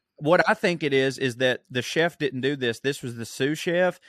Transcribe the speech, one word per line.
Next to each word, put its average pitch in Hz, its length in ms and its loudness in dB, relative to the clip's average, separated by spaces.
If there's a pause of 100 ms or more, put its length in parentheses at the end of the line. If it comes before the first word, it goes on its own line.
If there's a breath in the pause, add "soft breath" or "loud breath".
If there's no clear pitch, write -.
(160)
What 160 320 4
I 214 60 4
think 175 280 0
it 143 100 0
is, 135 260 2
is 123 180 -2
that 127 340 0
the 127 120 -2
chef 165 360 -2
didn't 131 240 -4
do 139 140 0
this. 123 240 -2
This 139 220 -4
was 120 140 -10
the 117 80 -10
sous 143 340 -2
chef, 180 400 0 (100)